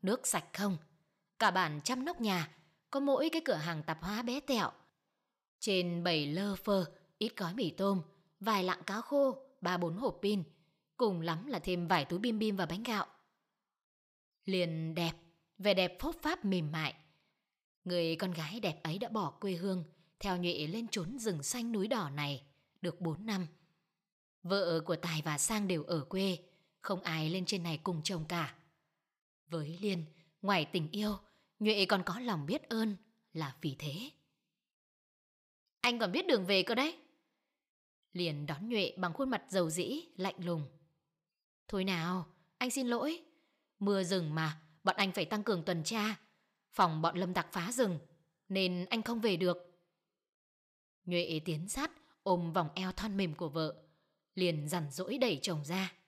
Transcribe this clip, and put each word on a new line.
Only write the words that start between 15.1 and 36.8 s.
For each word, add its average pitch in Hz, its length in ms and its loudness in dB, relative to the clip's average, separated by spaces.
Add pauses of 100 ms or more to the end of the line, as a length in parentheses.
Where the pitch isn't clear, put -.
vẻ 196 160 4
đẹp 180 260 0
phốp 320 220 -2
pháp 320 220 -2
mềm 175 280 0
mại. 156 220 -2 (880)
Người 170 320 0
con 185 160 -2
gái 165 280 -6
đẹp 175 220 -4
ấy 165 160 -4
đã 226 100 -4
bỏ 202 220 0
quê 196 220 -4
hương, 180 320 -2 (340)
theo 185 180 -2
Nhuệ 175 300 0
lên 226 220 -4
chốn 214 300 -4
rừng 196 240 -2
xanh 233 300 -2
núi 208 160 2
đỏ 208 220 0
này 143 320 -4 (380)
được 175 200 -4
bốn 170 260 -2
năm. 190 200 -2 (960)
Vợ 175 440 2
của 170 100 0
Tài 160 280 -2
và 151 140 0
Sang 208 300 0
đều 165 160 2
ở 151 240 0
quê, 190 300 0 (420)
không 190 220 -2
ai 160 280 0
lên 185 160 0
trên 190 160 -2
này 160 220 -2
cùng 170 180 0
chồng 165 260 -2
cả. 165 260 -2 (920)
Với 165 340 -6
Liên, 190 240 0 (380)
ngoài 190 220 4
tình 156 260 0
yêu, 208 280 -2 (400)
Nhuệ 208 280 4
còn 190 200 4
có 185 140 -4
lòng 190 260 -2
biết 240 220 -4
ơn 220 280 0 (360)
là 151 280 -6
vì 139 180 -4
thế. 165 320 -8 (1700)
"Anh 240 180 2
còn 202 140 0
biết 359 140 0
đường 220 200 4
về 190 160 6
cơ 226 120 2
đấy." 285 240 2 (1120)